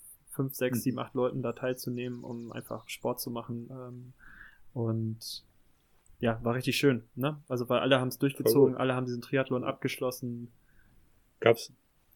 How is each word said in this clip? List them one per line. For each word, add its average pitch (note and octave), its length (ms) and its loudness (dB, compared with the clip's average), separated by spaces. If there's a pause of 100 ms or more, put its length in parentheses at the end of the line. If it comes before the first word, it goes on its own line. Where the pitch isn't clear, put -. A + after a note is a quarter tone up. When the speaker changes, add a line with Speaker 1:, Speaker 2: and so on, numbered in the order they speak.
(300)
Speaker 1:
fünf, C3+ 240 -2
sechs, B2+ 240 0
Speaker 2:
Mhm. A2 40 -6
Speaker 1:
sieben, B2 160 0
acht A#2+ 160 -6
Leuten B2+ 280 0
da A#2 100 -2
teilzunehmen, B2 720 -4
um A#2 280 -10
einfach - 360 -10
Sport - 320 -4
zu B2 100 -8
machen. A#2 400 -8
Ähm, B2+ 420 -14 (600)
und A2+ 720 -4 (760)
ja, A#2 220 0
war A#2 120 0
richtig B2+ 220 0
schön, C3 260 4 (120)
ne? C#3+ 340 -2
Also, B2 200 -2
weil B2 120 4
alle C3 200 6
haben's B2+ 160 -2
Speaker 2:
Voll C#3 140 4
Speaker 1:
durchgezogen, B2+ 420 6
Speaker 2:
gut. A#2+ 80 -4
Speaker 1:
alle B2+ 140 2
haben B2+ 120 -2
diesen A#2+ 160 -4
Triathlon C3 400 0
abgeschlossen. B2 880 -4 (920)
Speaker 2:
Gab's, - 320 4 (440)